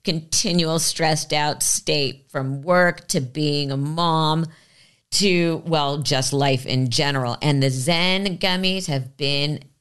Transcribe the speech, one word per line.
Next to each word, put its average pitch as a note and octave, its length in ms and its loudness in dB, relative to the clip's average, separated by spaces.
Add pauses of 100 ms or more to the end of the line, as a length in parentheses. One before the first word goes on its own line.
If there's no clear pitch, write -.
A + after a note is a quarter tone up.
continual E3 760 0
stressed D#3 540 0
out D3+ 300 0
state - 680 -2
from C#3 340 -4
work F3 460 2
to E3 120 0
being C#3+ 500 -2
a C3+ 60 -2
mom D#3+ 680 0 (640)
to, F3 540 2
well, D3 340 0
just C3 340 0
life C3+ 340 2
in C3 240 0
general. C3+ 500 0
And C#3+ 220 2
the C3+ 80 2
Zen F3 680 0
gummies F#3 480 0
have C3+ 300 -4
been C#3+ 460 -2 (180)